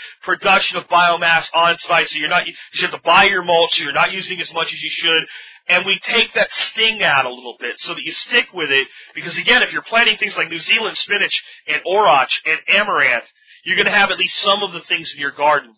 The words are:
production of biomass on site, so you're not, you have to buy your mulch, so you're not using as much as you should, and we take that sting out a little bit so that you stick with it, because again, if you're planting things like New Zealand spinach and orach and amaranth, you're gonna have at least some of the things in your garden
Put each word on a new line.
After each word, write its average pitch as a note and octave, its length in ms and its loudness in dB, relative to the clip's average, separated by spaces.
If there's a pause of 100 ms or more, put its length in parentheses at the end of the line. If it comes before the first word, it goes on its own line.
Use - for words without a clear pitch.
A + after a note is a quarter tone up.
(220)
production G3 560 0
of E3 100 -8
biomass E3+ 640 2
on E3+ 260 2
site, E3 300 0
so D#3 100 -8
you're D3+ 100 -2
not, E3+ 180 0
you E3 80 -12 (260)
have F3 100 -2
to D#3 80 -8
buy F3+ 260 6
your G3 180 2
mulch, E3+ 340 2
so E3 80 -4
you're C#3+ 80 -6
not E3 200 0
using F3+ 280 -8
as D#3+ 140 -10
much D#3+ 180 -4
as D3 100 -12
you D#3 80 -8
should, D#3+ 380 0 (400)
and F3+ 160 2
we F#3+ 160 -2
take A#3 320 0
that G#3+ 200 0
sting A3 500 -2
out C#3+ 240 2
a B2+ 40 -6
little B2 300 -12
bit A#2+ 180 -8
so - 140 -8
that D#3+ 100 -8
you D3+ 100 -8
stick - 420 -2
with D#3 180 -4
it, C3+ 160 2 (260)
because D#3 220 -10
again, G#3+ 260 2
if F3 100 -2
you're D#3 100 -6
planting A3+ 340 0
things G3+ 220 -6
like D#3+ 100 -2
New E3 100 -8
Zealand G3 380 -2
spinach F#3+ 480 -2 (220)
and D3+ 180 -4
orach E3+ 480 4 (140)
and D#3 120 0 (100)
amaranth, D#3+ 600 2 (360)
you're E3+ 120 -2
gonna G3+ 140 2
have G3 200 2
at F3+ 80 -4
least F3+ 220 -4
some G3+ 240 0
of F#3 80 -6
the E3+ 80 -12
things E3 320 -6
in D3 80 -16
your C#3 100 -4
garden C#3+ 480 0